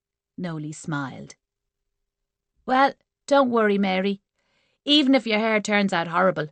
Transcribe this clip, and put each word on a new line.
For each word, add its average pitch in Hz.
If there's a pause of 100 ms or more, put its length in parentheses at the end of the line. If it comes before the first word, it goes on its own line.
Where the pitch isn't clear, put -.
(360)
Noli 160
smiled. 143 (1300)
"Well, 269 (320)
don't 277
worry, 214
Mary. 196 (640)
Even 285
if 247
your 214
hair 220
turns 202
out 170
horrible, 165